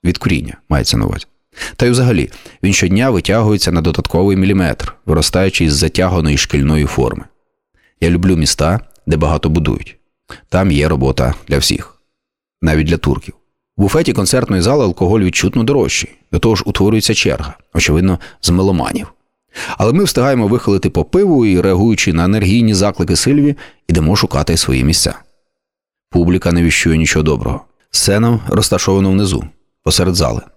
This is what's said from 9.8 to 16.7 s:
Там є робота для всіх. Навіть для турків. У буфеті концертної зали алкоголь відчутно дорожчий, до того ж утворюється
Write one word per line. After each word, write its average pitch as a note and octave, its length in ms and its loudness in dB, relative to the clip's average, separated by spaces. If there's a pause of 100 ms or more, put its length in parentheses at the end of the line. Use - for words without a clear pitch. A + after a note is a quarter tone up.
Там F#2+ 220 2
є D2 180 2
робота C2+ 460 0 (140)
для C#2+ 100 0
всіх. - 420 -6 (640)
Навіть D#2 240 0
для E2 100 0
турків. - 380 -4 (420)
У G2 60 0
буфеті E3 300 0
концертної A2 500 0
зали B2+ 220 2
алкоголь F#2+ 360 0
відчутно F#2 420 0
дорожчий, A#2+ 480 -2 (220)
до - 60 0
того A2 160 2
ж F#2+ 120 -2
утворюється G#2+ 480 0